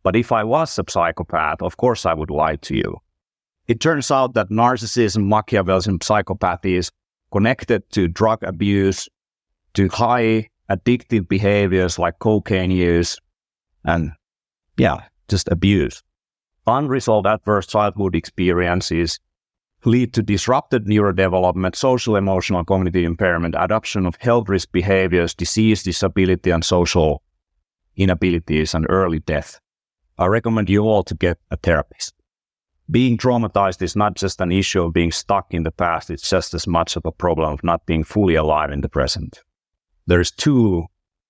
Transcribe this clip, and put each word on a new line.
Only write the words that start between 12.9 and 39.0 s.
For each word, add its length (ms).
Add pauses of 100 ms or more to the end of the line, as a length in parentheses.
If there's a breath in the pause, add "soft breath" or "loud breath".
and, 280 (640)
yeah, 240 (260)
just 200
abuse. 540 (640)
Unresolved 600
adverse 400
childhood 500
experiences 1000 (640)
lead 300
to 80
disrupted 640
neurodevelopment, 920
social, 400
emotional, 480
cognitive 400
impairment, 540
adoption 480
of 120
health 300
risk 240
behaviors, 640
disease, 480
disability, 680
and 140
social 580 (760)
inabilities, 800
and 140
early 320
death. 400 (560)
I 100
recommend 440
you 140
all 200
to 100
get 240 (120)
a 80
therapist. 560 (760)
Being 280
traumatized 640
is 120
not 220
just 240
an 100
issue 320
of 120
being 180
stuck 400
in 100
the 80
past, 400
it's 180
just 260
as 120
much 300
of 80
a 80
problem 400
of 100
not 220
being 180
fully 320
alive 380
in 80
the 80
present. 540 (640)